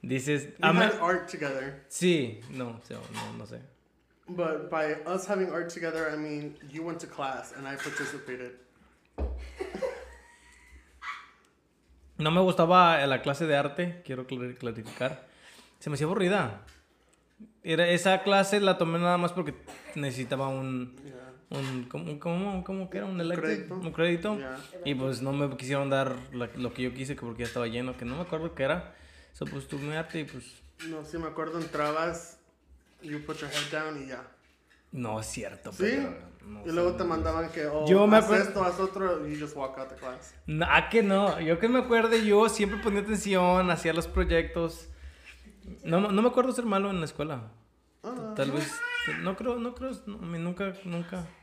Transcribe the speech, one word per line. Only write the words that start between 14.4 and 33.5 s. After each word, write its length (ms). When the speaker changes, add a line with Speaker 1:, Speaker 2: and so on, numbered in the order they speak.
Speaker 1:
clarificar. 680
Se 100
me 60
hacía 120
aburrida. 560
Era, 260
esa 360
clase 360
la 180
tomé 200
nada 200
más 140
porque 220
necesitaba 540
un, 560
Speaker 2:
Yeah. 560
Speaker 1:
un, 240
¿cómo, 340
cómo, 460
cómo 260
que 80
era? 80
Un 80
Speaker 2:
Un 60
Speaker 1:
elective, 340
Speaker 2:
crédito. 220
Speaker 1:
un 160
crédito. 440
Speaker 2:
Yeah. 220
Speaker 1:
Y 120
pues 260
no 100
me 240
quisieron 340
dar 260
la, 240
lo 180
que 80
yo 100
quise, 220
que 100
porque 200
ya 20
estaba 220
lleno, 280
que 80
no 120
me 60
acuerdo 320
qué 100
era. 300
So, 140
pues, 220
tomé 280
arte 240
y, 40
pues 360
Speaker 2:
No, 160
sí 140
me 100
acuerdo, 320
entrabas, 800
you 220
put 140
your 120